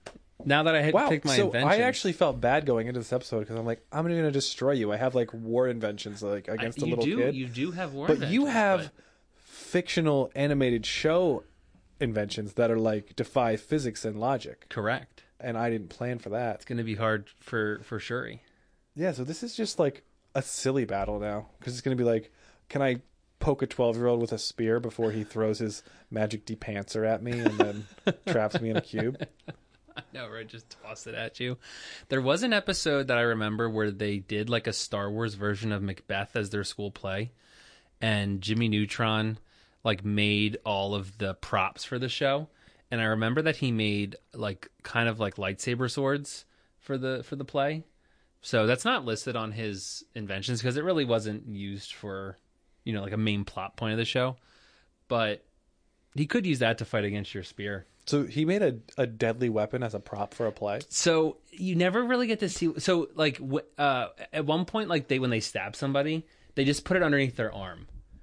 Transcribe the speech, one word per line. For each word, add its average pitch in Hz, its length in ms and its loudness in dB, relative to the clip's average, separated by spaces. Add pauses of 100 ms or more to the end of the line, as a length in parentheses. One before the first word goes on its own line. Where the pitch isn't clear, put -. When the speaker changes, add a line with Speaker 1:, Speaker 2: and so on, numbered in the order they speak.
(460)
Speaker 1:
now 143 180 6
that 160 120 6
I 151 60 6
had 156 120 4
Speaker 2:
Wow, 254 160 6
Speaker 1:
picked 156 160 2
my 135 100 6
Speaker 2:
so 190 120 6
Speaker 1:
inventions 135 240 4
Speaker 2:
I 220 120 6
actually 247 300 2
felt 135 260 2
bad 135 260 4
going 117 220 2
into 123 120 -4
this 113 140 -6
episode 113 340 -2
'cause 113 100 -6
I'm 117 80 -4
like, 117 260 -4
"I'm 151 160 -2
gonna 165 240 2
destroy 139 420 0
you. 110 180 2
I 104 60 0
have, 127 180 0
like, 120 180 2
war 117 340 0
inventions, 104 540 -4
like, 101 280 -4
Speaker 1:
I, 101 40 -2
Speaker 2:
against 113 280 -4
a 120 40 0
Speaker 1:
you 120 60 0
Speaker 2:
little 117 140 2
Speaker 1:
do, 156 120 0
Speaker 2:
kid." 131 180 0
Speaker 1:
you 131 120 -6
do 127 240 -4
have 170 220 -6
war 139 140 -4
Speaker 2:
But 240 120 4 (100)
you 226 180 4
Speaker 1:
inventions, 262 60 -2
Speaker 2:
have 202 260 4 (160)
Speaker 1:
but - 80 -20 (400)
Speaker 2:
fictional 156 920 2
animated 135 500 2
show 160 580 2 (560)
inventions 107 540 -2
that 117 160 4
are, 113 100 4
like, 107 360 0
defy 117 400 2
physics 131 500 -2
and 107 140 -4
logic. 120 500 -2
Speaker 1:
Correct. - 540 -4 (160)
Speaker 2:
And 120 180 -4
I 117 120 0
didn't 107 200 -2
plan 123 300 -6
for - 100 -10
that. 113 260 -2
Speaker 1:
It's - 100 -16
gonna 120 180 -4
be 110 120 -2
hard 110 340 0 (100)
for, 107 440 -2
for 110 160 -8
Shuri. 117 440 -8 (520)
Speaker 2:
Yeah, 170 180 0
so 127 100 -4
this 151 200 -6
is 233 120 -8
just, 220 240 -4
like, 147 240 0 (300)
a 139 80 0
silly 135 440 0
battle 101 340 -2
now 104 300 -6 (100)
'cause 123 140 -10
it's 120 80 -10
gonna 131 140 0
be 123 100 0
like, 113 260 2 (380)
can 139 120 -2
I 127 200 2 (380)
poke 139 240 2
a 127 40 -2
twelve-year-old 120 540 2
with 117 100 -2
a 113 60 -4
spear 113 420 0
before 113 320 -2
he 107 120 -4
throws 107 360 0
his 110 220 -4 (300)
magic 107 340 -2
depancer 110 600 -6
at 110 180 2
me 120 160 -4
and 107 180 2
then 104 300 0 (180)
Speaker 1:
<laughs> - 220 0
Speaker 2:
traps 117 340 2
me 113 80 0
in 110 80 2
a 120 40 2
cube? 120 460 -2 (720)
Speaker 1:
I 123 60 -12 (100)
know, 123 160 -10
right? 110 180 -10
Just 110 220 -18
toss - 380 -16
it 117 80 -10
at 113 240 -6
you. 123 180 -2 (520)
There 135 120 4
was 151 220 4
an 240 100 2
episode 160 540 2
that 127 100 4
I 120 40 4
remember 110 480 2
where 107 220 2
they 101 280 -2
did, 107 300 -2
like, 117 180 0
a 110 60 -2
Star 101 380 -4
Wars 107 220 -2
version 104 380 -2
of 101 100 0
Macbeth 98 540 -4
as 104 160 0
their 104 120 -2
school 101 280 -6
play, 101 400 -4 (680)
and 101 420 0
Jimmy 113 280 0
Neutron, 110 680 0 (460)
like, 101 220 2
made 104 580 2
all 101 300 0
of 101 240 -6
the 95 160 -4
props - 500 -2
for 127 140 -6
the 127 120 -2
show. 143 380 0 (440)
And 117 100 4
I 110 40 6
remember 110 360 4
that 156 160 2
he 131 140 2
made, 104 440 2 (180)
like, 104 360 -6 (140)
kind 117 260 2
of, 110 100 -4
like, 104 160 0
lightsaber 117 560 -2
swords 139 540 -2 (340)
for 135 180 -6
the, 131 260 -4
for - 120 -8
the 135 100 -8
play. 147 380 -2 (600)
So 110 240 4
that's 123 180 2
not 220 200 2
listed 117 300 -4
on 110 160 -4
his 104 520 -8 (120)
inventions 107 460 -4
'cause 127 160 -2
it 151 60 -2
really 165 220 2
wasn't 107 420 0
used 98 460 -8
for, 98 440 -10 (460)
you 123 100 -6
know, 104 100 -4
like, 101 100 -6
a 107 40 -2
main 104 280 2
plot 95 320 -10
point 110 160 -2
of 110 60 -2
the 113 60 0
show. 127 320 0 (720)
But 110 360 0 (720)
he 147 100 0
could 208 220 0
use 139 120 2
that 117 200 2
to 110 60 -6
fight 107 200 -2
against 104 300 -4
your 95 80 -8
spear. 101 420 -10 (220)
Speaker 2:
So 143 180 2
he 147 200 -2
made 196 180 2
a, 123 160 2 (180)
a 131 80 2
deadly 117 440 0
weapon 107 340 0
as 107 100 -6
a 104 60 -6
prop 101 340 -8
for 117 140 -2
a 104 40 -2
play? 104 280 -4 (100)
Speaker 1:
So 160 480 2 (140)
you 185 240 -2
never 185 280 4
really 247 220 2
get 220 140 0
to 190 100 0
see. 165 300 0
So, 170 340 2
like, 156 240 2
w-, 135 260 -2 (140)
uh, 131 300 2 (260)
at 156 140 -2
one 165 180 2
point, 214 240 -2
like, 156 180 0
they, 131 120 2
when 127 100 2
they 113 100 2
stab 104 360 -6
somebody, 143 500 0 (300)
they 135 100 4
just 143 180 2
put 185 140 2
it 180 60 4
underneath 139 320 2
their 110 180 -4
arm, 92 340 -12 (360)